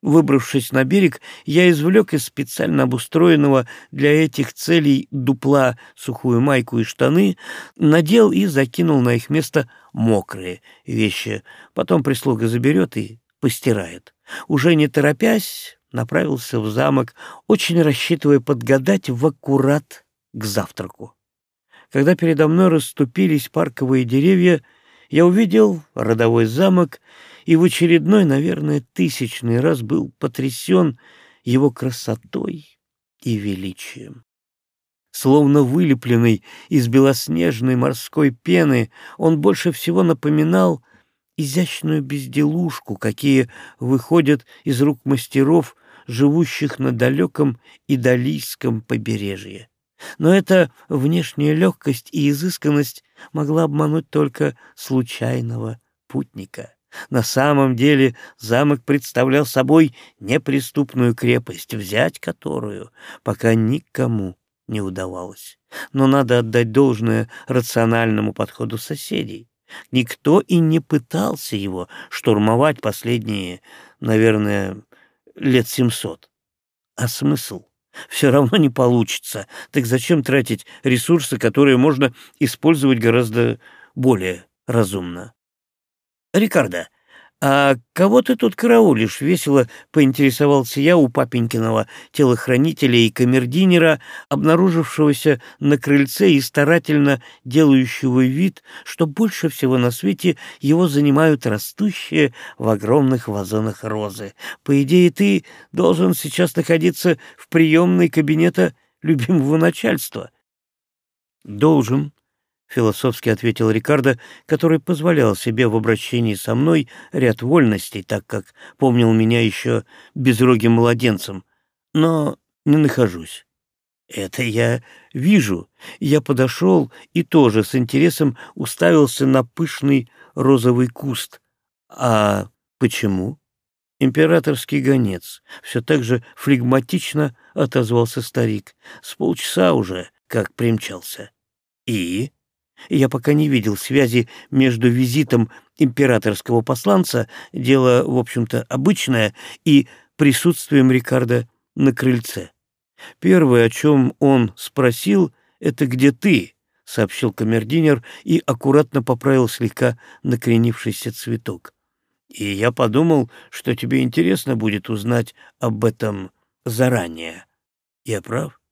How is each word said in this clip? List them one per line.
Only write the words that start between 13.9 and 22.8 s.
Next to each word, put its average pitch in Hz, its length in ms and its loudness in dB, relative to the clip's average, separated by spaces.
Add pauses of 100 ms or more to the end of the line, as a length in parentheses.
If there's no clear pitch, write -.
Уже 156 280 2
не 151 140 2
торопясь, 165 920 -2 (120)
направился 123 720 -4
в 107 100 -6
замок, 131 440 -2 (320)
очень 175 340 0
рассчитывая 147 600 2
подгадать 135 680 -2
в 123 160 -4
аккурат 139 800 -2 (300)
к 110 100 -12
завтраку. 95 680 -8 (760)
Когда 139 240 2
передо 156 340 2
мной 180 200 4
расступились 156 800 0